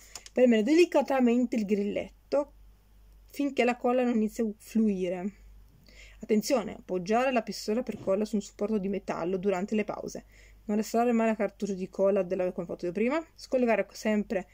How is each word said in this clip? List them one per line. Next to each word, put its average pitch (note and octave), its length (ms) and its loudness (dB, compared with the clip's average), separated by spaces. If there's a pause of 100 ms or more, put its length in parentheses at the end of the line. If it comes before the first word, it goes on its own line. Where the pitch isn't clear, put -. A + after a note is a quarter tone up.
(340)
Premere A#3+ 300 6
delicatamente C4 920 4
il G#3+ 100 -2
grilletto G#3 880 -2 (760)
finché C#4 340 -2
la A#3+ 140 0
colla B3+ 260 0
non A#3+ 120 0
inizia G#3+ 280 -2
a A3+ 40 -2 (100)
fluire. F#3+ 720 -2 (920)
Attenzione, G#3+ 520 0
appoggiare G#3+ 580 -2
la A#3 120 0
pistola G#3+ 400 -4
per A3 160 -8
colla G3 260 0
su - 100 -10
un G3+ 60 0
supporto G#3+ 380 -4
di F#3+ 100 -4
metallo F#3 480 -4
durante F#3+ 380 -2
le G#3 80 0
pause. - 420 -10 (420)
Non G#3+ 100 0
restaurare A#3 360 0
mai A3+ 140 2
la A3 80 2
cartuccia G3+ 380 -4
di F#3 140 -6
colla G3 360 2
della, F3+ 280 -2
come F3+ 140 -6
ho F3 40 -16
fatto - 160 -8
io F3 60 -4
prima. B3 320 0 (120)
Scollegare A#3 560 2
sempre G#3 640 -2